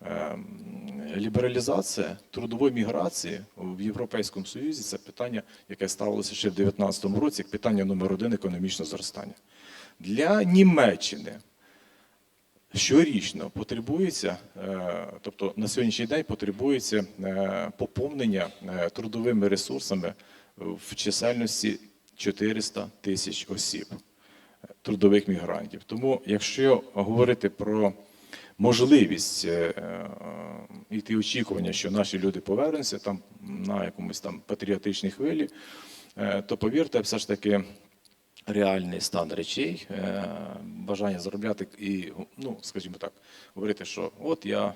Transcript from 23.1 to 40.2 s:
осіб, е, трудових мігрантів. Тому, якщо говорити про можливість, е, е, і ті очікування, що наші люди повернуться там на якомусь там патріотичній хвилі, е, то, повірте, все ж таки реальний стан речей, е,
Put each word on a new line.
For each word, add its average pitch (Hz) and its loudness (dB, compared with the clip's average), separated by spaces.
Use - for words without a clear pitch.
осіб, - -4
е, - -20
трудових 101 6
мігрантів. 85 -4
Тому, 127 0
якщо 131 4
говорити 113 4
про 104 2
можливість, 113 6
е, 85 0
е, 85 -2
і 107 -4
ті 110 -2
очікування, 98 0
що - -4
наші 101 2
люди 95 0
повернуться 135 0
там 98 -4
на 98 -4
якомусь 87 -8
там - -10
патріотичній 101 -2
хвилі, 143 0
е, 101 -2
то, 107 -4
повірте, 123 2
все 107 -2
ж - -4
таки 101 2
реальний 95 2
стан 85 -2
речей, 131 -4
е, 95 -4